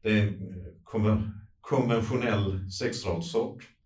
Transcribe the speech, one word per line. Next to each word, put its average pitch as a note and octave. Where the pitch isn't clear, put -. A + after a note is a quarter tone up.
Det G#2+
är G#2
en, -
eh, F2+
konver-, G#2+
konventionell A2+
sexradssort -